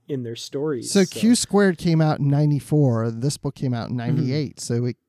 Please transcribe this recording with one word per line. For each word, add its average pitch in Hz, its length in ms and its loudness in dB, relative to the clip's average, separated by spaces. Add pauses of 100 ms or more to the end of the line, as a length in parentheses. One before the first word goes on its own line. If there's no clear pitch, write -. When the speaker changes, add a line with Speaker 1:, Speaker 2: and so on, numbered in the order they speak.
Speaker 1:
in 135 140 -4
their 117 140 -8
stories, 143 540 -6
Speaker 2:
So 196 140 4
Speaker 1:
so. 220 160 -6
Speaker 2:
Q 226 140 6
squared 196 420 2
came 165 240 2
out 156 180 2
in 143 100 0
ninety-four. 143 840 2
This 117 260 -4
book - 200 -8
came 131 180 -4
out 113 160 -6
in 123 80 -4
Speaker 1:
Mm-hmm. 143 180 -2
Speaker 2:
ninety-eight. - 440 -4
So 120 260 -2
it 120 100 -4 (120)